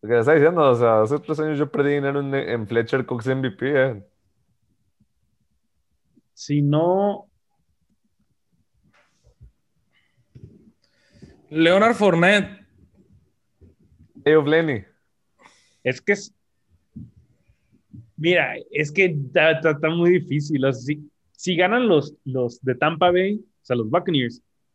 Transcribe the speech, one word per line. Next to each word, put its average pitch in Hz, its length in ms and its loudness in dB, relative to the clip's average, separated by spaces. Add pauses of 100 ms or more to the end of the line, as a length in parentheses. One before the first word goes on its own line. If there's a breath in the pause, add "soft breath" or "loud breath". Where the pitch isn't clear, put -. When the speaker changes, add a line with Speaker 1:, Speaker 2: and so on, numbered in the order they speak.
Speaker 1:
Lo 104 60 -12
que 117 60 2
le 117 60 4
estaba 143 160 4
diciendo, 160 260 4
o 131 120 6
sea, 117 280 4
hace 131 160 0
tres 147 220 -6
años 156 180 -4
yo 143 120 -2
perdí 143 240 0
dinero 143 260 -2
en, 139 140 -6
en 117 320 -4
Fletcher 117 400 -2
Cox 117 200 -6
M 131 140 -2
V 127 160 -4
P, 135 340 0
eh. 101 160 -14 (2250)
Speaker 2:
Si - 280 -4
no 175 720 0 (4000 soft breath)
Speaker 3:
Leonard 180 460 4
Fournette. 196 720 2 (1600)
Speaker 1:
Eof 151 220 4
Lenny. 151 380 0 (1000 soft breath)
Speaker 2:
Es 127 180 -4
que - 120 -2
es, 196 220 -6 (1800)
mira, 160 380 0 (160)
es 147 200 -4
que 190 160 0
está, 156 460 0
está, 156 180 0
está 151 180 -2
muy 170 220 2
difícil. 147 540 -2
O 135 80 2
sea, 120 100 -8
si, 147 280 -10 (200)
si - 260 -6
ganan 220 320 2
los, 151 260 0 (100)
los 127 380 -6
de 131 120 -4
Tampa 160 380 0
Bay, 190 240 0
o - 280 -18
sea, 123 120 -2
los 110 120 -4
Buccaneers, 143 540 -2 (320)